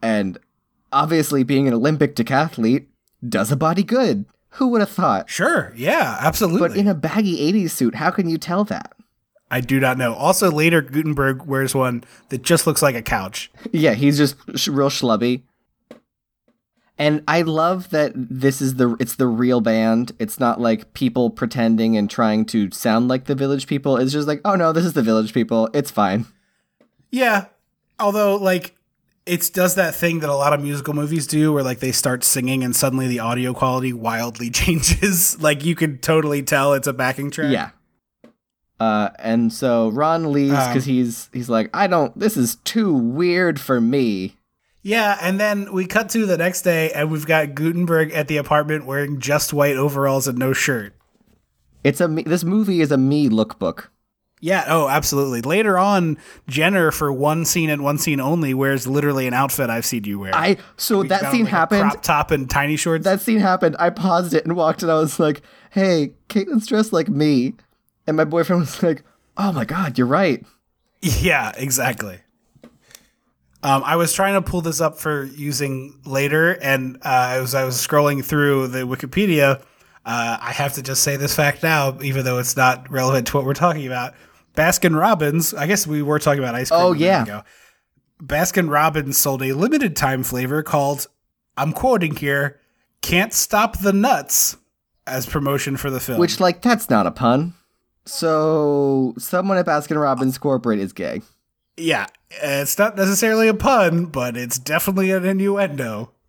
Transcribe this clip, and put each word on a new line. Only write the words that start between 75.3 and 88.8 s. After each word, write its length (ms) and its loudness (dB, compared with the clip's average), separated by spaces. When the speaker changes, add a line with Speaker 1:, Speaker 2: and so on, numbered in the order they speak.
Speaker 2:
later, 480 2
and, 360 0
uh, 440 0
as 100 -4
I 120 0
was 100 -4
scrolling 500 0
through 440 0
the 180 -6
Wikipedia, 720 0
uh, 360 -4
I 120 -8
have 220 -4
to 80 -8
just 200 -2
say 140 0
this 180 -2
fact 300 0
now, 360 2
even 240 -2
though 140 0
it's 180 -2
not 360 2
relevant 360 2
to 80 -2
what 80 0
we're 100 0
talking 300 0
about. 300 -8
Baskin 420 2
Robbins, 560 2
I 140 -4
guess 180 0
we 160 -4
were 200 0
talking 180 2
about 160 -4
ice 140 -4
cream 120 4
Speaker 1:
Oh, 100 6
Speaker 2:
a 20 2
minute 140 2
Speaker 1:
yeah. 180 4
Speaker 2:
ago. 180 -10
Baskin 480 0
Robbins 460 0